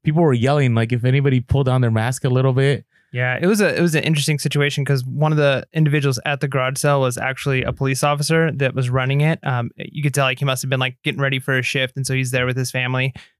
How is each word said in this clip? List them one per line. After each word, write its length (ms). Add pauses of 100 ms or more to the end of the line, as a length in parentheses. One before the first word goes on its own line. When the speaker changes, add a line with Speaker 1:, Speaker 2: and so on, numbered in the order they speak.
Speaker 1:
people 180
were 120
yelling, 420
like, 180
if 100
anybody 360
pulled 260
down 160
their 80
mask 360
a 40
little 240
bit. 320 (260)
Speaker 2:
Yeah, 300
it 60
was 140
a, 140
it 60
was 140
an 80
interesting 340
situation 480
'cause 180
one 280
of 80
the 340
individuals 520
at 160
the 60
garage 300
sale 240
was 160
actually 460
a 100
police 300
officer 480
that 240
was 160
running 300
it. 220
Um, 340
you 260
could 100
tell, 120
like, 120
he 80
must 160
have 80
been, 120
like, 220
getting 180
ready 180
for 180
a 60
shift, 340
and 80
so 80
he's 160
there 160
with 120
his 120
family 460 (240)